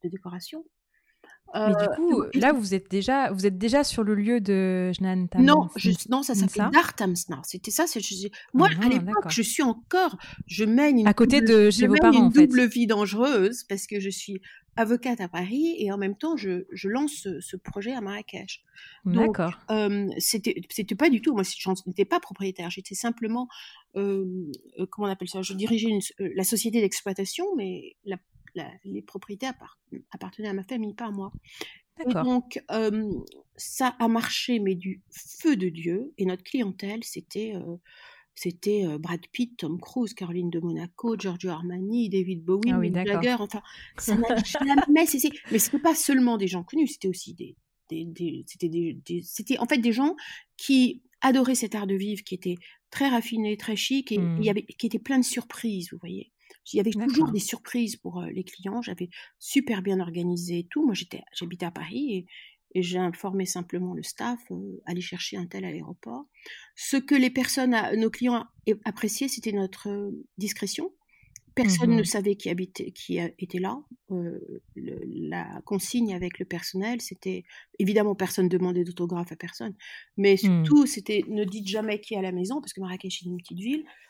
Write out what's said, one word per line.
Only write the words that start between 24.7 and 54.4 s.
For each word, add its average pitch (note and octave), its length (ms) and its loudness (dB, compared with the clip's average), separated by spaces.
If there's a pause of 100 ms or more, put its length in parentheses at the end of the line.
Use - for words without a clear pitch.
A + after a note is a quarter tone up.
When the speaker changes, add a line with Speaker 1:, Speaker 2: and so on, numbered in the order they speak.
Speaker 1:
euh, F#3 100 -2
comment G3+ 200 -4
on - 20 -2
appelle F#3+ 160 -6
ça ? F#3+ 140 -8
Je F#3+ 120 -6
dirigeais A3 360 0
une, G#3 100 2 (220)
euh, F#3+ 120 -2
la F#3+ 120 0
société A3+ 340 0
d'exploitation, G3 640 -2 (120)
mais F#3+ 480 -8
la, G3 120 -8 (380)
la, D#3+ 160 -10 (140)
les G3 160 -10
propriétés G3+ 460 -12
appart-, - 300 -12 (340)
appartenaient F#3+ 360 -10
à G3+ 60 -6
ma G3 100 -6
famille, G#3+ 300 -6
pas A3+ 140 -10
à G#3+ 40 -8
moi. G3 220 -8 (680)
Et A3+ 60 -8
Speaker 2:
D'accord. G3+ 180 2
Speaker 1:
donc, - 480 0
euh, G#3+ 400 0 (460)
ça - 420 -4
a A#3 80 2
marché, A#3 520 0
mais G3 160 2
du F#3+ 340 -8
feu - 480 -2
de F#3 100 -2
Dieu. E3+ 500 -4
Et G3 80 0
notre F#3 180 -2
clientèle, G#3 600 -4
c'était, G#3 520 -8
euh, E3+ 220 -10 (580)
c'était, G3+ 500 -2
euh, D3+ 120 -2
Brad E3+ 240 -6 (100)
Pitt, A#3+ 260 -4
Tom E3+ 220 -6
Cruise, A#3 340 -4
Caroline F3 360 -4
de E3+ 100 -4
Monaco, F3 580 -4
Giorgio F#3 320 -6
Armani, F#3 600 -4
David F3+ 340 -2
Bowie, G3+ 280 2
Speaker 2:
Ah B3 80 2
oui, F3 80 2
Speaker 1:
Mick F3 80 -2
Speaker 2:
d'accord. G3+ 260 0
Speaker 1:
Jagger, B3 200 2
enfin, G#3 200 -8 (360)
ça - 180 0
n'a A#3 200 2
Speaker 2:
<laughs> C#4 500 4
Speaker 1:
jamais D#4 200 8
cessé. D4 240 2 (220)
Mais A3 80 6
c'était - 200 2
pas D#4+ 160 6
seulement B3 420 4
des G3 100 0
gens F3+ 160 -4
connus, C#4+ 240 2
c'était - 220 -4
aussi F3+ 240 -8
des, - 220 -16 (340)
des, E3 160 -6
des, E3 420 -6
c'était - 220 -6
des, E3 360 -2
des, E3+ 160 -6
c'était - 380 -4
en A#3+ 60 0
fait D4 120 2
des A#3 160 2
gens C#4+ 220 2 (420)
qui B3+ 460 2 (180)
adoraient C4 340 4
cet A3 200 -4
art G#3 120 -4
de G3 80 0
vivre, G3 280 -4
qui - 120 -8
était F3+ 200 -4 (340)
très - 180 0
raffiné, A3+ 500 0
très G#3+ 180 -6
chic, C4+ 360 -2
et, G#3 60 0
Speaker 2:
Hmm. E3+ 200 0
Speaker 1:
et - 20 -2
il G#3+ 60 0